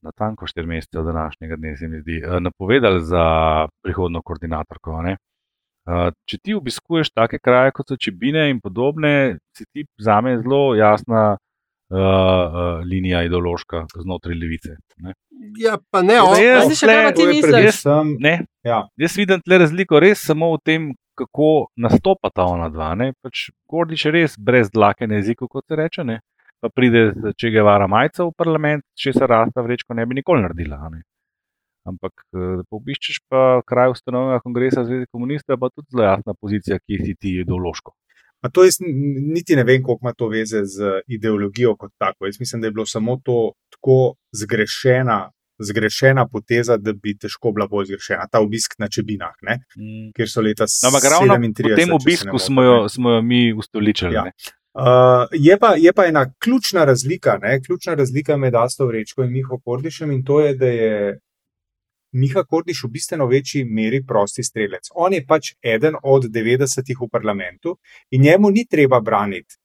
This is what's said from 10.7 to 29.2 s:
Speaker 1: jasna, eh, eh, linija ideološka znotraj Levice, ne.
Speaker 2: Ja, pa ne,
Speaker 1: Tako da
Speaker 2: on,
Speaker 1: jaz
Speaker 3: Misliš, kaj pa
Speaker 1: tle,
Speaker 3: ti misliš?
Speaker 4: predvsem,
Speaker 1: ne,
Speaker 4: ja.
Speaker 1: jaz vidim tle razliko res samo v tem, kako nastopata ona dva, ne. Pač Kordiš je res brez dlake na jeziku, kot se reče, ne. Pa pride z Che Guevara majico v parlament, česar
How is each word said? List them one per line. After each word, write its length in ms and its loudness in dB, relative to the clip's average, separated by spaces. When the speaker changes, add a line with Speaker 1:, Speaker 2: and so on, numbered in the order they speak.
Speaker 1:
jasna, 640 2
eh, 40 -8
eh, 60 0
linija 400 -2
ideološka 680 -4
znotraj 420 -10
Levice, 400 -10
ne. 200 -16
Speaker 2:
Ja, 300 -2
pa 160 -2
ne, 140 6
Speaker 1:
Tako 120 8
da 60 8
Speaker 2:
on, 80 6
Speaker 1:
jaz 240 6
Speaker 3:
Misliš, 180 2
kaj 140 6
pa 160 4
Speaker 1:
tle, 20 -2
Speaker 3:
ti 140 4
misliš? 240 4
Speaker 4:
predvsem, 640 4
Speaker 1:
ne, 160 2
Speaker 4:
ja. 200 0
Speaker 1:
jaz 200 -4
vidim 260 0
tle 180 4
razliko 420 4
res 220 4
samo 260 0
v 120 0
tem, 260 -2
kako 340 -2
nastopata 680 0
ona 240 -2
dva, 240 -8
ne. 220 -4
Pač 320 -14
Kordiš 420 -4
je 80 0
res 240 0
brez 320 2
dlake 380 0
na 80 -4
jeziku, 320 -4
kot 180 -12
se 120 -6
reče, 280 -6
ne. 140 -6
Pa 60 -4
pride 440 4
z 200 -6
Che 180 -4
Guevara 360 4
majico 380 0
v 100 -6
parlament, 480 -2
česar 400 0